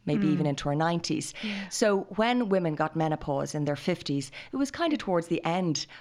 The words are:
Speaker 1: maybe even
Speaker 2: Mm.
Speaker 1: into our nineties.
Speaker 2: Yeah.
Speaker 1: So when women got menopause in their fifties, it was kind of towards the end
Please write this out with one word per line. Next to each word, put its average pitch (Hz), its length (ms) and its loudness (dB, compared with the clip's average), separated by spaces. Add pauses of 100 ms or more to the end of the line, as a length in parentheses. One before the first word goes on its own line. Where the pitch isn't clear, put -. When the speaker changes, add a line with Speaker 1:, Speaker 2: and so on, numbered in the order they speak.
Speaker 1:
maybe 160 220 2
even 156 180 4
Speaker 2:
Mm. 143 40 2
Speaker 1:
into 143 180 -2
our 143 80 2
nineties. 160 640 0
Speaker 2:
Yeah. 196 280 -6
Speaker 1:
So 202 320 4 (160)
when 233 320 2
women 175 260 2
got 156 220 0
menopause 147 580 0
in 151 80 0
their 147 140 0
fifties, 143 520 -2 (220)
it 262 60 -4
was 269 120 0
kind 330 220 -2
of 285 80 0
towards 170 280 0
the 165 180 0
end 170 400 0 (160)